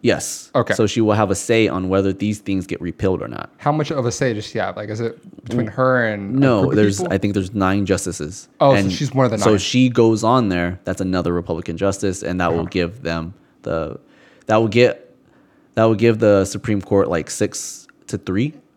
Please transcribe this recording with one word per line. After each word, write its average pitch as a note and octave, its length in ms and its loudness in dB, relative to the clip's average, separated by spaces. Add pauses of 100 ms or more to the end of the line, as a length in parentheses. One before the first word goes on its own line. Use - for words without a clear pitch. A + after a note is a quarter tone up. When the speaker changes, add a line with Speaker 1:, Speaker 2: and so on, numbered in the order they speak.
Speaker 1:
Yes. - 540 -2
Speaker 2:
Okay. A#2 200 0
Speaker 1:
So A2 140 2
she A#2 120 -2
will G#2+ 120 4
have G#2 180 2
a G2 40 0
say A2+ 340 2
on F#2 200 -4
whether G2 240 2
these G2+ 280 -4
things F#2+ 260 -4
get - 140 -8
repealed F2+ 420 -2
or - 60 -8
not. - 300 -12
Speaker 2:
How C#3+ 120 0
much D3+ 220 -2
of C#3 140 -2
a A#2 40 0
say B2 220 -2
does G#2 140 -6
she - 120 -8
have? F#2+ 180 -4
Like, G#2+ 120 -10
is A2 120 -8
it A2+ 180 -6 (260)
between A#2+ 240 -4
Speaker 1:
Mm. G#2+ 60 -12
Speaker 2:
her B2+ 340 2
and G2+ 280 -4
a C3+ 40 2
Speaker 1:
No, B2+ 220 4
Speaker 2:
group F2+ 100 2
of - 40 0
Speaker 1:
there's, G2 220 4
Speaker 2:
people? - 140 -2
Speaker 1:
I G2 60 2
think G2+ 160 -2
there's G2 200 -2
nine G2 320 0
justices. F2 600 -4 (100)
Speaker 2:
Oh, C#3 140 6
so G#2 80 4
Speaker 1:
And G2 120 0
Speaker 2:
she's A#2+ 220 -4
one C3 120 4
of A#2 60 -2
the A2 60 -2
Speaker 1:
so A2 120 2
Speaker 2:
nine. G#2+ 80 4
Speaker 1:
she B2+ 300 2
goes A2+ 360 4
on A#2 240 4
there. F2 360 -2
That's F#2 160 -4
another F#2 320 -2
Republican E2+ 440 -4
justice, F#2+ 460 -2
and F2+ 180 -4
that E2+ 120 0
will E2+ 80 0
Speaker 2:
Uh-huh. E2+ 100 -6
Speaker 1:
give F2 320 -4
them E2 320 -6 (280)
the, D#2+ 380 -6 (460)
that A2 100 2
will A2+ 120 4
get, A#2 460 2 (600)
that A2 100 4
will A2+ 100 4
give A2 240 2
the G2+ 280 4
Supreme G#2 360 -4
Court, G2 260 2
like, D#2+ 220 -2
six - 560 -6 (220)
to - 100 -6
three A2 360 -2 (220)